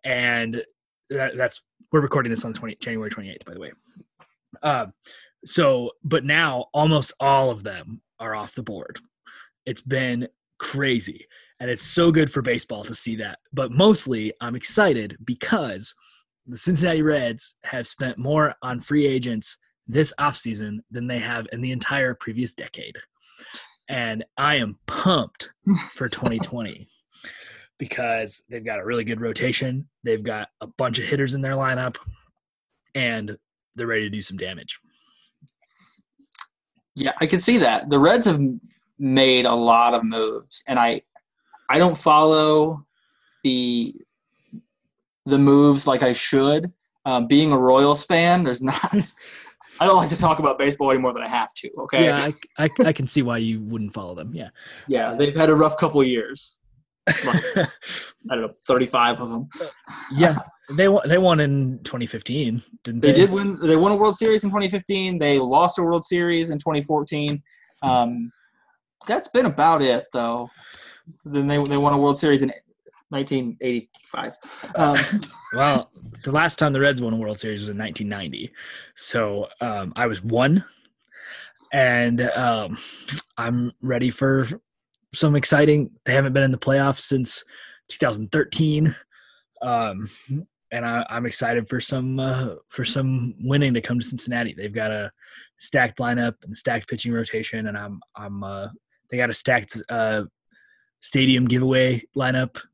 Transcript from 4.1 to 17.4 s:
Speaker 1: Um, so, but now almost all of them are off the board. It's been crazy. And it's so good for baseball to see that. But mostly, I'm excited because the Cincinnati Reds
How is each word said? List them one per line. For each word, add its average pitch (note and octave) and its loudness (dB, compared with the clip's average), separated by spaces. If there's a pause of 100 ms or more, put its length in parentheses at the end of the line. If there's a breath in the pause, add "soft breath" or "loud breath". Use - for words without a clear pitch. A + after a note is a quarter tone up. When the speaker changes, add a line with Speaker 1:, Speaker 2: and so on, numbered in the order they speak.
Speaker 1:
Um, B2 -2 (540 soft breath)
so, C3 0 (120)
but C#3+ -2
now D3 0
almost D3+ 2
all C3+ 4
of G2+ -8
them G2 -14 (180)
are A2 -8
off G#2+ -10
the B2+ -10
board. - -14 (640 loud breath)
It's C3 -10
been B2+ -4 (320)
crazy. B2+ -4 (360 soft breath)
And B2 -8
it's - -4
so E3+ 4
good D#3 4
for C#3 -2
baseball A#2 -4
to A2 -12
see A2+ -6
that. G#2+ -12 (140)
But C3 -4
mostly, B2+ 2
I'm A#2+ -8
excited B2 0
because B2 -4 (540 soft breath)
the A#2+ -12
Cincinnati E3 0
Reds C3 -2 (100)